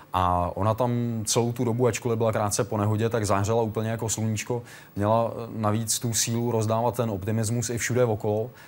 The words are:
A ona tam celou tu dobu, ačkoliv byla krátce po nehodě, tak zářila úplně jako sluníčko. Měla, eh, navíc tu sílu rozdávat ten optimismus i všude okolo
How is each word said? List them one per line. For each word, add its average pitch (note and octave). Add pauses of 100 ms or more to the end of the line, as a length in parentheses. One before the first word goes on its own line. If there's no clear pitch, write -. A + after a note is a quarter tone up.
(140)
A F2+
ona G#2+
tam A#2+
celou A#2+
tu B2
dobu, A#2+
ačkoliv A2+
byla A2+
krátce G#2+
po A2
nehodě, G#2+
tak A2
zářila G#2
úplně A2
jako A2+
sluníčko. A2 (340)
Měla, A2
eh, A#2
navíc A2
tu A#2
sílu A#2+
rozdávat A2+
ten A#2
optimismus A2
i A#2+
všude B2
okolo A2 (180)